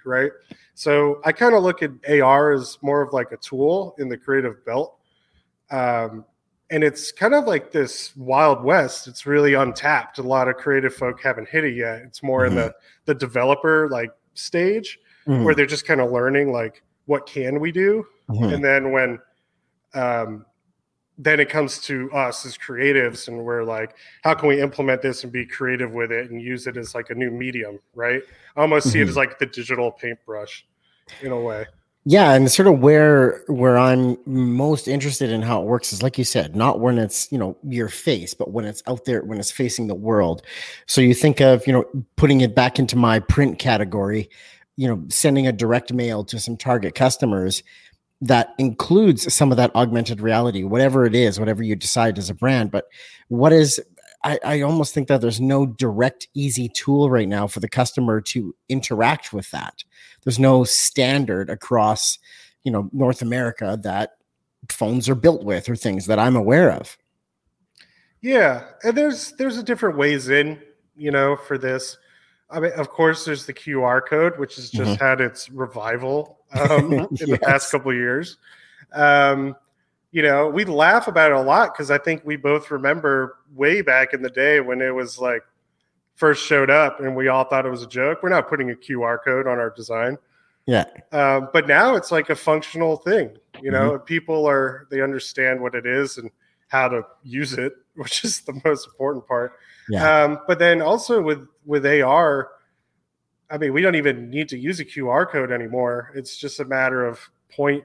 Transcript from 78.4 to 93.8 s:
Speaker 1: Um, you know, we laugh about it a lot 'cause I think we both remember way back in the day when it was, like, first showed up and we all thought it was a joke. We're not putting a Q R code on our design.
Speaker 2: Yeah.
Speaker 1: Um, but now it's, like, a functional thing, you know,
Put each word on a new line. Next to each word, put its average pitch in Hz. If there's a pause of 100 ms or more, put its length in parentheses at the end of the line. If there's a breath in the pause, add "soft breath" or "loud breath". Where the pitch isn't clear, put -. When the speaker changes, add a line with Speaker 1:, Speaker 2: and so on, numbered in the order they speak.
Speaker 1:
Um, 139 (580)
you 160
know, 147
we 175
laugh 185
about 160
it 139
a 135
lot 165
'cause 143
I 143
think 160
we 151
both 147
remember 139 (180)
way 156
back 131
in 127
the 127
day 143
when 127
it 131
was, 127
like, 123 (760)
first 139
showed 139
up 143
and 131
we 131
all 131
thought 135
it 127
was 120
a 117
joke. 135
We're 180
not 170
putting 135
a 117
Q 123
R 117
code 131
on 123
our 117
design. 117 (500)
Speaker 2:
Yeah. 123 (260)
Speaker 1:
Um, 135
but 156
now 208
it's, -
like, 160
a 151
functional 160
thing, 170 (240)
you 135
know, 135